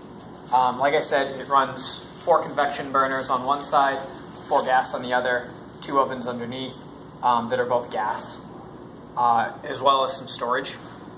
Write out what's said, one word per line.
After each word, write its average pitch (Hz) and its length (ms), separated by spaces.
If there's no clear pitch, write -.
Um, 127 280
like 143 140
I 151 60
said, 135 400
it - 80
runs 131 520
four 160 180
convection 143 480
burners 135 400
on 127 140
one 139 180
side, 139 360
four 135 160
gas 127 300
on 127 80
the 123 100
other, 123 380
two 139 180
ovens 127 260
underneath, 123 480
um, 120 280
that 127 100
are 120 60
both 120 260
gas, 110 480
uh, 117 360
as 123 180
well 135 220
as 131 140
some 123 100
storage. 123 480